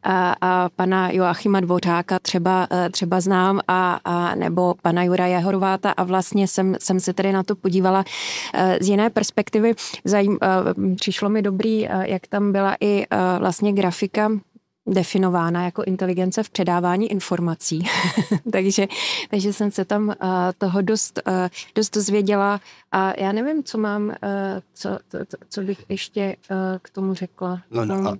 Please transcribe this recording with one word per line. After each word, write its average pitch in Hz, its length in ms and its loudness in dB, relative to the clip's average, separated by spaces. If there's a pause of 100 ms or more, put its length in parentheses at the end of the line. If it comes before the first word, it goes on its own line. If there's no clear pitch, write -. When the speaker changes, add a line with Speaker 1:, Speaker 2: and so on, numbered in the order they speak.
(420)
Speaker 1:
a 180 340 2
pana 185 360 2
Joachima 190 480 2
Dvořáka 180 600 0
třeba, 185 520 2
eh, 180 180 0
třeba 180 320 0
znám 190 460 4
a, 185 380 2
a 175 300 0
nebo 175 460 2
pana 175 220 2
Juraje 180 360 2
Horváta 190 520 0
a - 120 0
vlastně 190 440 2
jsem, 190 320 0
jsem 185 200 0
se 185 140 -2
tedy 196 200 0
na 185 100 2
to 202 120 -2
podívala, 190 500 2 (480)
eh, 185 280 2
z 185 80 2
jiné 208 200 4
perspektivy. 220 640 0 (320)
Zajím-, 202 360 2
eh, 185 540 2
přišlo 202 340 -2
mi 214 120 2
dobrý, 196 220 -2 (240)
eh, - 20 -6 (220)
jak 185 160 -4
tam 202 240 0
byla 196 280 2
i, 202 320 2
eh, 208 60 0 (220)
vlastně 202 340 0
grafika 196 580 0 (560)
definována 180 800 2
jako 180 180 -4
inteligence 185 600 -2
v - 60 -8
předávání 180 600 0
informací. 170 760 -2 (320)
<laughs> 214 340 -2
Takže, 196 360 2 (420)
takže 202 240 0
jsem 208 180 -2
se 190 140 -4
tam, 208 260 0
eh, - 40 -6 (420)
toho 196 240 0
dost, 214 460 -2
eh, 185 220 0 (260)
dost 214 200 0
dozvěděla 202 640 0 (300)
a 190 300 0
já 196 100 0
nevím, 277 320 -2
co - 140 -8
mám, 208 340 -2
eh, 196 500 -6 (120)
co, - 160 -8 (200)
co, - 80 -10 (100)
co, - 100 -16 (120)
co 202 120 -8
bych 190 280 -6
ještě, 196 320 -6
eh, 190 600 -4
k - 80 -20
tomu 190 240 -4
řekla. 180 480 -8 (100)
Speaker 2:
No, 117 140 -2
no, 101 100 -2
Speaker 1:
Hmm. - 120 -2
Speaker 2:
a, 101 120 -4